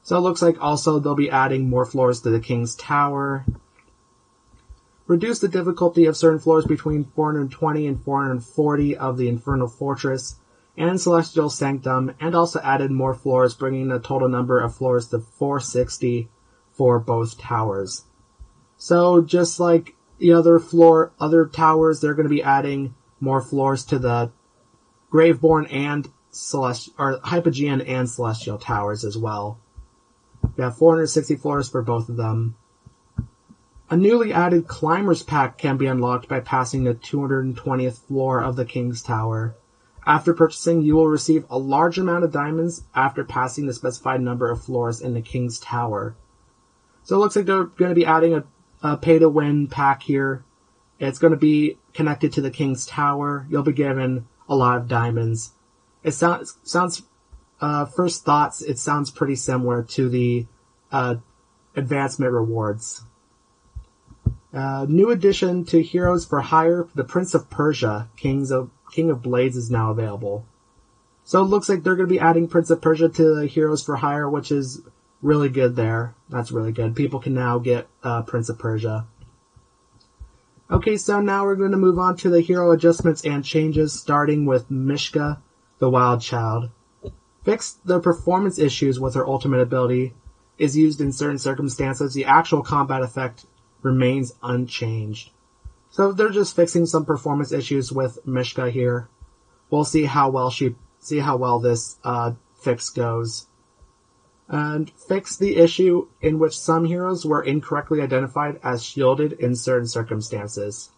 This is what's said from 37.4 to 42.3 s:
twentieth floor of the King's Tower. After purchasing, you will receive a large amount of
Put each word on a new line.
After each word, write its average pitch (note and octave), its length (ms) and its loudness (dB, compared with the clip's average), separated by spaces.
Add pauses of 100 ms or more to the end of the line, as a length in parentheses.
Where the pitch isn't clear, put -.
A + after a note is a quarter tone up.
twentieth B2+ 440 -4
floor C3 420 -2
of B2+ 140 -4
the B2 100 -4
King's B2 380 -6
Tower. A2+ 520 -4 (500)
After D#3 280 2
purchasing, E3 480 2
you D3+ 140 4
will D#3+ 120 6
receive D3+ 420 2
a B2+ 80 -6
large D3 400 2
amount F3 280 0
of D#3+ 80 -4